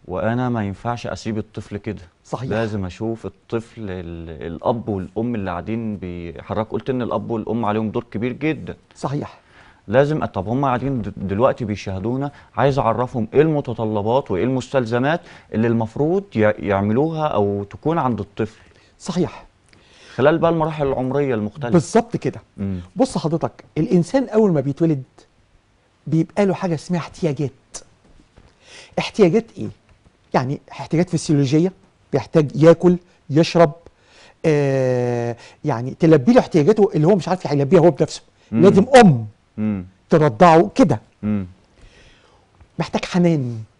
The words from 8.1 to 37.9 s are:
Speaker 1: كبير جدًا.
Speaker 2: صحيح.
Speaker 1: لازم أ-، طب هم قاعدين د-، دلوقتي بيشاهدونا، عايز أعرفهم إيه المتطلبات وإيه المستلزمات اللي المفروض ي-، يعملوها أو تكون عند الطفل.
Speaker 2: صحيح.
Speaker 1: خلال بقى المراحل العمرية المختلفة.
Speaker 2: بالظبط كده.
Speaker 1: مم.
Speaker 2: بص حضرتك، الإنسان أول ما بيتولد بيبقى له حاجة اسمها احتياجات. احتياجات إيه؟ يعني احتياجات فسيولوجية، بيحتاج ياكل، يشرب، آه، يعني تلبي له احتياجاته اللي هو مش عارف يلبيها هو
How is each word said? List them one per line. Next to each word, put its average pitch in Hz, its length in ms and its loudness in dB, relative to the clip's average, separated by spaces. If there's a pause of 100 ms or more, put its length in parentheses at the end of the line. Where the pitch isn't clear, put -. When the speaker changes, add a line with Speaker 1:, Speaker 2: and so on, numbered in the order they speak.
Speaker 1:
كبير 123 200 -4
جدًا. 117 440 -6 (200)
Speaker 2:
صحيح. 139 440 -8 (480)
Speaker 1:
لازم 143 360 0
أ-، - 20 -2
طب 98 220 -6
هم 135 180 -2
قاعدين 123 360 -2
د-، 98 160 -8
دلوقتي 104 480 0
بيشاهدونا، 107 680 -6 (260)
عايز 135 220 2
أعرفهم 113 540 -2
إيه 135 80 4
المتطلبات 117 880 -2
وإيه 92 120 0
المستلزمات 127 760 -2 (320)
اللي 113 140 0
المفروض 139 560 -2 (120)
ي-، 110 40 0
يعملوها 107 880 0
أو 101 360 -2
تكون 156 340 -4
عند 113 220 -2
الطفل. - 420 -8 (380)
Speaker 2:
صحيح. - 460 -6 (680)
Speaker 1:
خلال 147 220 4
بقى 165 140 2
المراحل 156 360 -2
العمرية 131 480 -2
المختلفة. 110 340 -6
Speaker 2:
بالظبط 185 480 0
كده. 117 240 -6 (160)
Speaker 1:
مم. 98 220 -6 (160)
Speaker 2:
بص 262 220 -2
حضرتك، 151 460 -4 (140)
الإنسان 214 520 0
أول 214 220 2
ما 147 100 0
بيتولد 143 420 -2 (1040)
بيبقى 165 380 0
له 185 80 0
حاجة 170 220 -4
اسمها 175 240 -4
احتياجات. 147 520 -4 (1500)
احتياجات 202 460 2 (120)
إيه؟ 107 100 -10 (680)
يعني 139 280 -2 (100)
احتياجات 160 380 -2
فسيولوجية، 151 640 0 (420)
بيحتاج 143 420 0
ياكل، 170 420 6 (320)
يشرب، 160 420 4 (720)
آه، 127 880 0 (300)
يعني 127 340 -4
تلبي 160 340 6
له 254 60 8
احتياجاته 190 560 4
اللي 151 120 4
هو 208 80 6
مش 165 120 -2
عارف 180 180 -2
يلبيها 143 340 4
هو 170 120 8